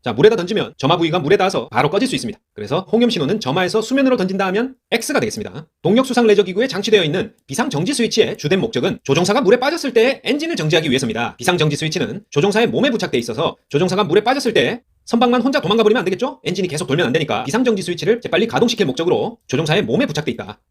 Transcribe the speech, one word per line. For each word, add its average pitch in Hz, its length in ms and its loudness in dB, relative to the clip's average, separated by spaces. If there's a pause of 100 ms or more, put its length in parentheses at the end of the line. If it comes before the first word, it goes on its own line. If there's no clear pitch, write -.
자, 120 80 -4
물에다 202 240 6
던지면 175 400 -4
점화 170 220 2
부위가 170 200 0
물에 165 200 2
닿아서 185 320 0
바로 135 180 2
꺼질 208 180 0
수 190 80 -4
있습니다. - 240 -8 (140)
그래서 131 400 -4
홍염 233 160 4
신호는 175 320 0
점화에서 185 400 0
수면으로 254 380 2
던진다 190 300 -2
하면 233 260 -2 (160)
X가 233 280 -2
되겠습니다. 160 480 -4 (140)
동력 220 240 2
수상 240 220 2
레저 208 160 4
기구에 190 260 -2
장치되어 202 340 2
있는 180 300 -2 (140)
비상 233 240 -4
정지 185 240 -2
스위치의 214 420 0
주된 - 240 0
목적은 131 420 -2
조종사가 180 380 2
물에 240 180 6
빠졌을 294 360 -2
때 240 300 2
엔진을 294 320 -2
정지하기 156 340 0
위해서입니다. 117 480 -2
비상 180 180 0
정지 156 200 0
스위치는 156 520 -4
조종사의 202 380 2
몸에 220 240 0
부착돼 180 260 -4
있어서 120 400 -4 (140)
조종사가 180 340 0
물에 175 180 2
빠졌을 254 300 0
때 202 300 0 (240)
선박만 233 340 2
혼자 262 220 0
도망가 214 200 0
버리면 214 180 4
안 170 40 -6
되겠죠? 214 400 -4
엔진이 180 240 -4
계속 151 180 -6
돌면 135 200 0
안 123 80 -2
되니까 120 300 -2
비상 226 200 -2
정지 220 160 0
스위치를 180 400 -2
재빨리 220 260 0
가동시킬 202 380 0
목적으로 165 640 -2
조종사의 160 380 0
몸에 147 200 0
부착돼 151 280 -6
있다. 101 280 -12 (100)